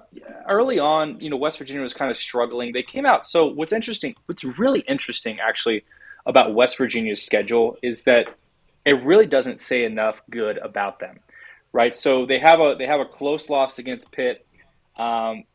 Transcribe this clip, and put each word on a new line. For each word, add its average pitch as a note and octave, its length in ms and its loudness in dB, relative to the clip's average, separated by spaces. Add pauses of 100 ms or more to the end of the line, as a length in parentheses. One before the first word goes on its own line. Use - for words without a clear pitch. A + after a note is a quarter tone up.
(500)
early A3+ 300 2
on, D3+ 400 0
you D3+ 100 -10
know, C#3+ 80 -2
West D3+ 220 -4
Virginia C#3 240 -10
was A#2+ 100 -8
kinda C3 220 -4
struggling. A#2+ 580 -4
They B2 80 -4
came C4+ 240 -6
out. B3 220 0
So E3 180 2
what's D3+ 280 -4
interesting, A3 420 -6 (100)
what's - 180 -10
really G#3+ 360 0
interesting, A#2+ 600 -6
actually, A2 460 -2 (400)
about B2 300 4
West A#2+ 240 2
Virginia's A2+ 440 -4
schedule A2+ 600 0
is B2 220 -6
that A#2+ 300 4 (480)
it C#3 200 2
really F#3+ 240 6
doesn't C3 320 0
say B2 260 -2
enough A2 460 -2
good G#2+ 260 -4
about G2+ 420 -6
them, - 200 -14 (520)
right? A#2+ 240 2
So C3 300 0
they C3 140 0
have D#3+ 200 8
a, C#3+ 160 4
they B2+ 120 -4
have D3 120 0
a C3 60 -4
close D3 420 -6
loss C3+ 300 0
against B2+ 340 -12
Pitt. B2+ 300 -4 (560)
Um, A2+ 460 -4 (120)